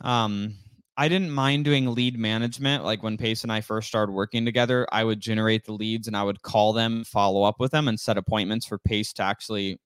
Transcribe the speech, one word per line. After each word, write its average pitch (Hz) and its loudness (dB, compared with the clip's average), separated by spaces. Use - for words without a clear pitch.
Um, 107 0
I 147 2
didn't 180 0
mind 139 2
doing 135 2
lead 123 0
management. 120 0
Like, 104 -4
when 107 -2
Pace 113 -2
and 113 -4
I 107 -2
first 110 -4
started 107 0
working 107 -2
together, 120 2
I 113 2
would 110 0
generate 110 2
the 110 -8
leads 110 -4
and 107 -4
I 101 0
would 101 -2
call 107 4
them, 113 0
follow 98 2
up 104 2
with 127 0
them, 151 2
and 110 -2
set 107 0
appointments 107 -2
for 101 -8
Pace 107 -2
to - -6
actually 98 -4